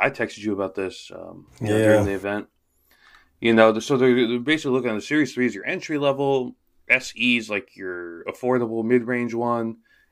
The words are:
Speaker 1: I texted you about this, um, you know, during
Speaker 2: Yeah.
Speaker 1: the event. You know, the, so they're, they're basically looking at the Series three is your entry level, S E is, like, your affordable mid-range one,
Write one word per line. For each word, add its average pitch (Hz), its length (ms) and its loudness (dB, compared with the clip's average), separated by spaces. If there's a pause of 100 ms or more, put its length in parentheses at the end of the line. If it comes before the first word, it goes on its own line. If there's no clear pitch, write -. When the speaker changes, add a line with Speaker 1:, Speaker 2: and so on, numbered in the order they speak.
Speaker 1:
I 139 80 2
texted 120 280 -6
you 104 140 -4
about 95 220 -4
this, 92 400 -8
um, 90 320 -18 (140)
you 110 80 -4
know, 107 100 2
during 107 220 4
Speaker 2:
Yeah. 101 40 0
Speaker 1:
the 98 100 -2
event. 101 340 -6 (920)
You 113 140 4
know, 110 180 8
the, 110 80 0
so 139 160 0
they're, 123 320 6
they're 120 100 0
basically 147 340 0
looking 123 180 0
at 110 40 -2
the 104 80 -4
Series 151 320 0
three 123 120 2
is 104 80 0
your 98 120 -12
entry 160 320 -6
level, 139 580 0 (320)
S 127 260 0
E 120 220 2
is, 110 140 -4
like, 101 260 -6
your 87 480 -10
affordable 120 600 -2
mid-range 120 500 0
one, 117 420 -2 (360)